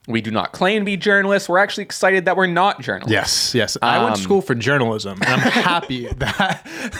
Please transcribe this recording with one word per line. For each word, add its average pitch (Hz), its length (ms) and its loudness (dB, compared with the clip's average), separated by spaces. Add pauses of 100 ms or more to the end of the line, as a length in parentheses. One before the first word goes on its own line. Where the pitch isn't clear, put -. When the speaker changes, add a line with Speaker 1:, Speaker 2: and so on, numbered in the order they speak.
Speaker 1:
We 113 140 -2
do 107 100 -6
not 107 220 -2
claim 202 300 0
to - 20 -4
be 202 100 -2
journalists. 196 540 2
We're 175 80 2
actually 202 260 0
excited 190 420 2
that 180 120 0
we're 185 100 4
not 175 320 2
journalists. 110 320 -2
Speaker 2:
Yes, - 420 0
yes. 107 280 0
I 240 200 4
went 113 140 2
to 101 60 -2
Speaker 1:
Um, - 20 -6
Speaker 2:
school 185 180 2
for 131 140 -2
journalism, 110 640 -2
and - 80 0
I'm 131 100 2
Speaker 1:
<laughs> 180 120 2
Speaker 2:
happy 170 560 -2
<laughs> - 100 -8
that, 165 480 -2 (340)